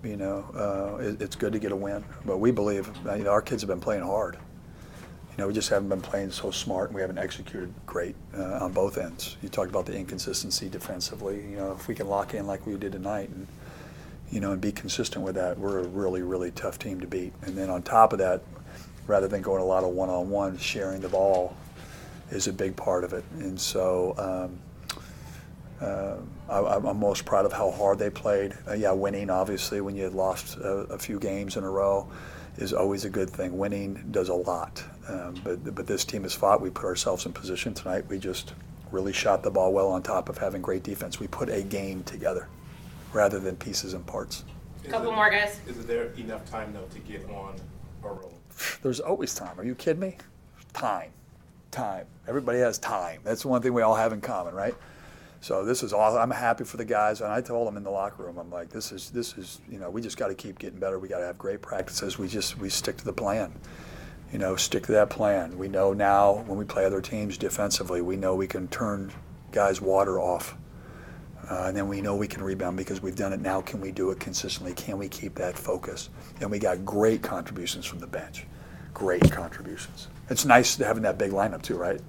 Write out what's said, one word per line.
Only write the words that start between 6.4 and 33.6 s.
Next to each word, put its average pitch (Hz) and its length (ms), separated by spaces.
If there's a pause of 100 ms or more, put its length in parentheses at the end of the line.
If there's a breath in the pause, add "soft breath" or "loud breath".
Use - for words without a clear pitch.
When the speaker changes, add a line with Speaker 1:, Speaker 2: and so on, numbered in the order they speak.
Speaker 1:
smart, 98 380
and 104 60
we 98 60
haven't 92 160
executed 92 560 (120)
great, 87 300 (200)
uh, 95 280
on 90 80
both 95 260
ends. - 440
You 98 80
talked 92 200
about 92 160
the 98 100
inconsistency 95 760
defensively. 98 680
You 101 220
know, 98 160
if 95 160
we 110 60
can 101 120
lock 98 260
in 101 140
like 98 180
we 107 120
did 98 160
tonight 98 360
and, 92 160 (840 loud breath)
you 110 80
know, 98 140
and 95 80
be 104 100
consistent - 520
with 95 120
that, 90 240
we're 98 200
a 90 80
really, 92 340
really 90 300
tough - 280
team 95 220
to 90 60
beat. 90 260 (100)
And 95 140
then 95 120
on 90 140
top 110 300
of 101 60
that, 92 220 (640 loud breath)
rather 98 240
than 101 120
going 95 200
a 92 40
lot 92 200
of 90 60
one-on-one, 92 680
sharing 95 420
the 92 80
ball 92 480 (720 loud breath)
is - 180
a 98 60
big 95 220
part 90 300
of 90 80
it. 92 100 (160)
And 95 180
so, 92 600
um, 92 420 (1200 loud breath)
uh, 98 380 (320)
I, 98 260
I'm 104 240
most 101 240
proud 98 220
of 98 80
how 98 180
hard 101 280
they 104 100
played. 98 440 (140)
Uh, 107 60
yeah, 104 180
winning, 98 380
obviously, 95 500
when 98 160
you 98 80
had 92 100
lost 92 440
a, - 120 (200)
a 101 80
few 101 220
games 98 360
in 101 80
a 95 60
row 98 380 (500 loud breath)
is 92 160
always 98 320
a 101 40
good 95 200
thing. 92 280
Winning 98 540